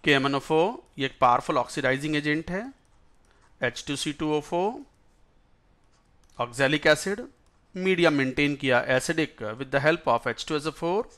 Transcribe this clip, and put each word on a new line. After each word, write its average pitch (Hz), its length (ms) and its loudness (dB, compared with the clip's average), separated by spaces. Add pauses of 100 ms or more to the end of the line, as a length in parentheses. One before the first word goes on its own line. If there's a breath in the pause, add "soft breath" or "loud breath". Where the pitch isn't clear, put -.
के 147 80 4
एम 135 140 4
एन 139 80 -2
ओ 139 40 -2
फ़ोर, 160 440 0 (160)
ये 135 80 -2
एक - 140 -8
पावरफुल 131 380 4
ऑक्सीडाइजिंग 135 580 -2
एजेंट 151 340 -2
है, 190 120 -6 (960 soft breath)
एच 123 280 -6
टू 143 80 -4
सी 151 160 -6
टू 151 220 -4
ओ 151 60 0
फ़ोर, 196 440 -4 (1500)
oxalic 135 560 0
acid, 202 280 -4 (520)
मीडियम 180 400 4
मेंटेन 139 420 0
किया 127 280 2 (140)
acidic 156 440 -2 (180)
with 135 140 -8
the 139 120 2
help 160 300 2
of 117 120 -4
एच - 200 -6
टू 156 80 -2
एस 143 100 -4
ओ 160 40 -2 (100)
फ़ोर 180 380 -4